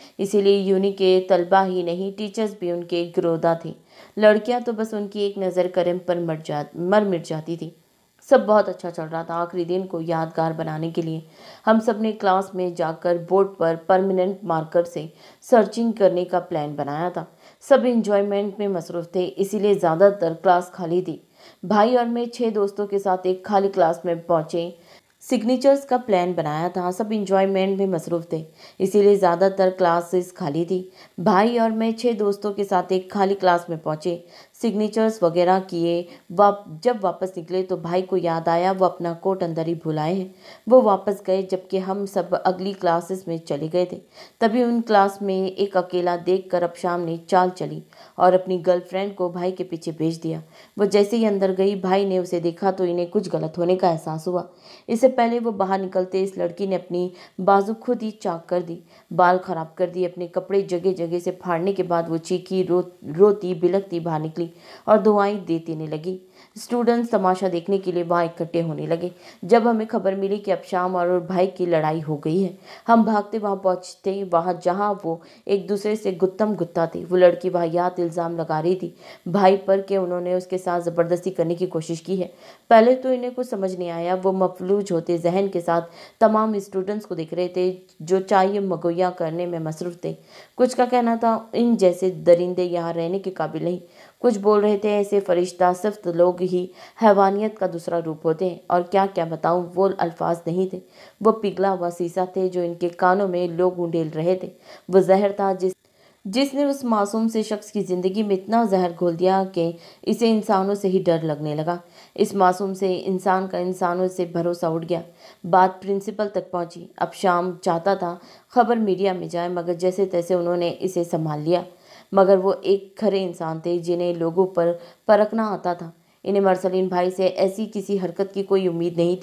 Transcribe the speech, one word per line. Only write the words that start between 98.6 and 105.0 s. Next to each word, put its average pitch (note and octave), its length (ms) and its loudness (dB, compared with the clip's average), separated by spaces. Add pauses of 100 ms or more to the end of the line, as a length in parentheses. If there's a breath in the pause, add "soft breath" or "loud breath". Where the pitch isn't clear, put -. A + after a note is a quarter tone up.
और F3 120 2
क्या F#3+ 220 2
क्या F#3+ 200 -2
बताऊँ, E3 500 -2
वो F#3+ 140 4
अल्फाज E3+ 580 -2
नहीं F#3 260 -2
थे, F#3 80 -10 (400 loud breath)
वो G#3+ 100 6
पिघला G3 380 0
हुआ F3 200 -2
शीशा F3 460 -4
थे F#3 140 0
जो F3+ 140 -4
इनके E3+ 260 -4
कानों F#3 380 2
में F3 200 -2
लोग F3 320 0
उंडेल E3 300 -2
रहे E3 260 0
थे। F#3 160 -8 (380 loud breath)
वो F#3 100 6
जहर G3 400 4